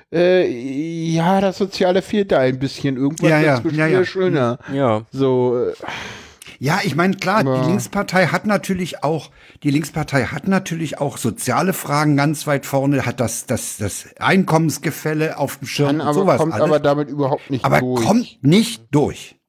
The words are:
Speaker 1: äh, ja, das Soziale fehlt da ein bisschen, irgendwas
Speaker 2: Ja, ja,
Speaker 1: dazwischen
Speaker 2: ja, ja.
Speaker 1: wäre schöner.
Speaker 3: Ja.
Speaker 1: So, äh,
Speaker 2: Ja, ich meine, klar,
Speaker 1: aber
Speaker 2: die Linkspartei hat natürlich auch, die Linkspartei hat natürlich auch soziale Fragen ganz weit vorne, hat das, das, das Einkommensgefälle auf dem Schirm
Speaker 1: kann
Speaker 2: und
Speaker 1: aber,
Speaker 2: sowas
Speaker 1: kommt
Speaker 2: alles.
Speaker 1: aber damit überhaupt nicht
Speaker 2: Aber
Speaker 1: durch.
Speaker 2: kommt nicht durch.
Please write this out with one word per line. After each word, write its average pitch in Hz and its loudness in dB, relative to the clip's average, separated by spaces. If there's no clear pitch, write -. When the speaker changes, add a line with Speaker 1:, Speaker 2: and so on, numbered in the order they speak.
Speaker 1:
äh, 180 4
ja, 165 0
das 196 0
Soziale 185 0
fehlt 196 -2
da 151 4
ein 131 2
bisschen, 135 -4
irgendwas 156 0
Speaker 2:
Ja, 156 4
ja, 151 4
Speaker 1:
dazwischen 151 -2
Speaker 2:
ja, 156 2
ja. 160 2
Speaker 1:
wäre 185 2
schöner. 160 0
Speaker 3:
Ja. 120 2
Speaker 1:
So, 127 2
äh, 76 -4
Speaker 2:
Ja, 160 0
ich 147 -2
meine, 180 2
klar, 190 0
Speaker 1:
aber 131 2
Speaker 2:
die 127 2
Linkspartei 196 0
hat - -2
natürlich 190 -2
auch, 151 -4
die 143 0
Linkspartei 143 0
hat - -6
natürlich 165 -2
auch - -4
soziale 135 0
Fragen 151 2
ganz 147 0
weit 143 -2
vorne, 139 0
hat 123 -4
das, - -4
das, - -4
das - -8
Einkommensgefälle 156 0
auf 139 -4
dem 131 -12
Schirm 143 0
Speaker 1:
kann 151 0
Speaker 2:
und 143 -4
Speaker 1:
aber, 147 0
Speaker 2:
sowas 147 4
Speaker 1:
kommt 156 0
Speaker 2:
alles. 156 0
Speaker 1:
aber 147 2
damit 147 0
überhaupt 143 -2
nicht 131 -2
Speaker 2:
Aber 139 2
Speaker 1:
durch. 123 0
Speaker 2:
kommt 220 0
nicht 170 2
durch. 135 -2